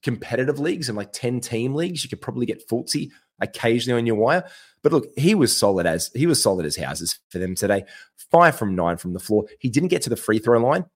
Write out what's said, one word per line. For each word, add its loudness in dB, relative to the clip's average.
competitive -2
leagues -4
and, -6
like, -10
ten -4
team -4
leagues. -4
You -10
could -10
probably -4
get -8
Fultzy -4
occasionally 0
on 0
your 2
wire. 2
But 4
look, 2
he 4
was 4
solid 2
as, -2
he 0
was 2
solid 0
as -4
houses -8
for -8
them -4
today. 0
Five 8
from -2
nine 0
from -8
the -8
floor. 0
He -4
didn't 0
get 0
to -4
the -2
free 0
throw 4
line 0